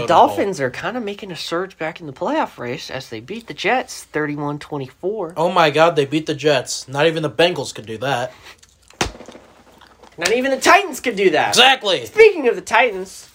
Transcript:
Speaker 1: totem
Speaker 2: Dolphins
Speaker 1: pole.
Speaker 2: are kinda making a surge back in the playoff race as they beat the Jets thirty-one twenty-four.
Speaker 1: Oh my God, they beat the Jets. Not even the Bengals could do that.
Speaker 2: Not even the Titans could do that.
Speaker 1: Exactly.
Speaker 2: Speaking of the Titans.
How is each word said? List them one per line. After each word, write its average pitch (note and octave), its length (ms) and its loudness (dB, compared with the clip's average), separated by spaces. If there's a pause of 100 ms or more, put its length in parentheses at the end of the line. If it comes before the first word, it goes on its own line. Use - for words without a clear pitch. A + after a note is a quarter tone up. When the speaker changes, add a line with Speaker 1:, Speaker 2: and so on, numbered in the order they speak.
Speaker 1:
totem - 80 -4
Speaker 2:
Dolphins G3 500 4
Speaker 1:
pole. C3+ 80 -2
Speaker 2:
are B2 40 -2
kinda G#3 300 -8
making G3+ 320 -10
a D#3 40 -10
surge F3+ 400 -6
back E3 240 -8
in E3 60 -14
the C#3 60 -12
playoff B3 440 -4
race B2 340 -8
as - 200 -10
they A2+ 100 -10
beat G3+ 280 -12
the D#3 60 -12
Jets A#3 500 -2
thirty-one D3 560 -4
twenty-four. E3 760 -8
Speaker 1:
Oh E3+ 140 0
my E3+ 200 4
God, D#3 260 4
they C#3+ 100 2
beat D#3 200 -2
the D#3 80 -2
Jets. C#3 520 -2
Not C#3 200 0
even D#3+ 180 0
the C#3 60 -2
Bengals E3 440 0
could A2+ 120 -14
do D3 120 -10
that. B2+ 340 -4 (1900)
Speaker 2:
Not F3+ 140 0
even B3+ 180 0
the C4 100 0
Titans E4+ 380 4
could B3 160 -4
do F#3+ 160 4
that. B2+ 200 0
Speaker 1:
Exactly. G3+ 540 2
Speaker 2:
Speaking F#4 440 6
of G3 80 0
the F3+ 40 -8
Titans. G#3+ 760 -2